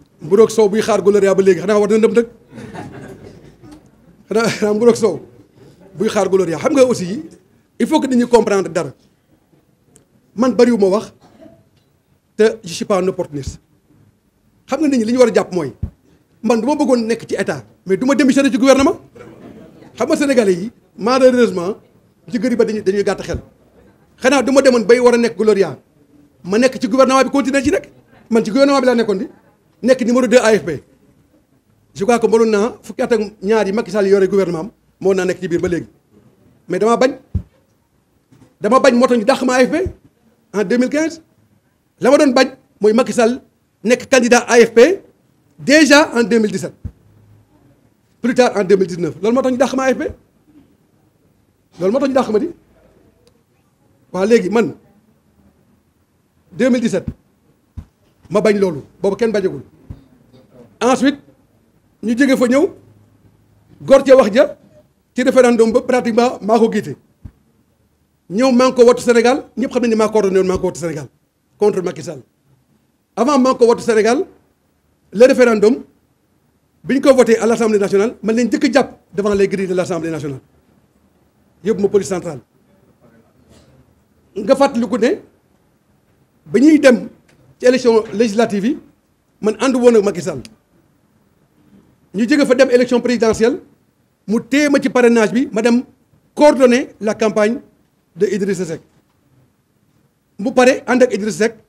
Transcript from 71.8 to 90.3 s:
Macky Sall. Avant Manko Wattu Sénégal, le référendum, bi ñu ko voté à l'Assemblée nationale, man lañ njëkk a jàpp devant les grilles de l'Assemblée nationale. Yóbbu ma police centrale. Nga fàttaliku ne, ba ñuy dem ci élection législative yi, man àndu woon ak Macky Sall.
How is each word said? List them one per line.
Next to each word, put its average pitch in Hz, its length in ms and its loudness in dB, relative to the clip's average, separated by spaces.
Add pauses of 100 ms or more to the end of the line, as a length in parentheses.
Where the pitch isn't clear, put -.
Macky 165 220 -8
Sall. 147 180 -14 (920)
Avant 269 240 2
Manko 254 280 2
Wattu 208 160 2
Sénégal, 226 420 0 (880)
le 220 120 6
référendum, 233 580 2 (1000)
bi 208 120 -4
ñu 277 60 -2
ko 277 120 6
voté 233 240 2
à 202 80 -2
l'Assemblée 220 340 0
nationale, 196 440 -2
man 220 120 -2
lañ 233 120 0
njëkk 285 180 -2
a 254 80 0
jàpp - 260 0 (140)
devant 202 200 -4
les 196 140 0
grilles 190 200 -6
de 180 60 -4
l'Assemblée 165 380 -4
nationale. 139 280 -10 (1200)
Yóbbu 190 200 -2
ma 202 60 2
police 196 200 -2
centrale. 170 300 -8 (2000)
Nga 202 200 0
fàttaliku 240 420 -2
ne, 247 220 -2 (1300)
ba 202 140 0
ñuy 302 200 6
dem 247 300 2 (500)
ci 240 80 -2
élection 240 360 2 (100)
législative 208 520 -2
yi, 320 140 -4 (640)
man 208 180 -2
àndu 262 180 0
woon 240 200 4
ak 196 80 2
Macky 180 160 -6
Sall. 143 200 -10 (1700)